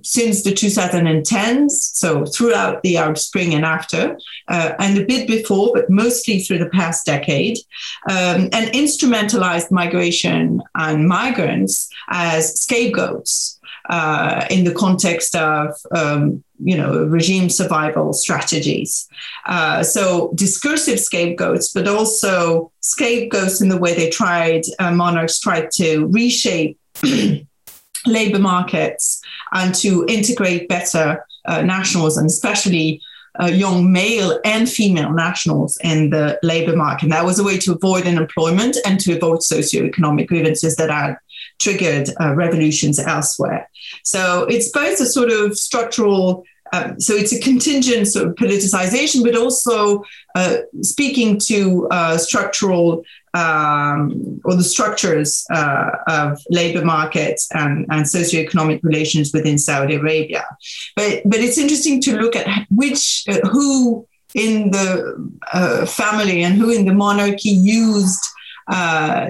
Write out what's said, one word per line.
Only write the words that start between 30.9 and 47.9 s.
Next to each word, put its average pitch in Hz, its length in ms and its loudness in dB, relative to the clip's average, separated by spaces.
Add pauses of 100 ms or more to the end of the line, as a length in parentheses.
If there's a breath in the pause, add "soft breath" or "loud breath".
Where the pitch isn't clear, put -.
uh, 160 160 -2
nationals, 180 560 0
and 156 100 2
especially, 175 760 0 (400 loud breath)
uh, 180 40 2
young 180 440 4
male 196 540 2
and 220 260 2
female 165 440 2
nationals 165 680 0
in 156 280 2
the 151 340 0
labor 165 320 0
market. 151 280 0
And 156 100 2
that 165 100 2
was 185 160 0
a 196 40 2
way 196 160 0
to 180 120 0
avoid 180 340 0
unemployment 170 680 0 (100)
and 190 140 2
to 170 160 0
avoid 165 240 2
socioeconomic 151 880 0
grievances 160 480 0
that 160 140 0
had 143 260 -4 (440 loud breath)
triggered, 151 500 0 (100)
uh, 147 160 0
revolutions 156 640 2
elsewhere. - 720 -4 (340 loud breath)
So 185 420 0
it's 233 240 0
both 330 300 0
a 254 60 2
sort 240 260 2
of 208 260 0
structural, 202 840 0 (300 loud breath)
um, - 260 -4
so - 140 0
it's 208 200 0
a 233 60 -2
contingent 247 680 2